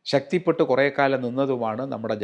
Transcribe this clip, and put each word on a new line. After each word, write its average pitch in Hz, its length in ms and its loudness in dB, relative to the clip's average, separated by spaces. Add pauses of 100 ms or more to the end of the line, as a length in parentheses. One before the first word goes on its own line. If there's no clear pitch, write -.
ശക്തിപ്പെട്ട് 165 560 2
കുറേ 131 260 4
കാലം 135 340 2
നിന്നതുമാണ് 120 640 -2
നമ്മുടെ 110 360 -6